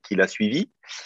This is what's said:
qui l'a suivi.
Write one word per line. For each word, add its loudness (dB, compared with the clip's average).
qui -4
l'a 4
suivi. -2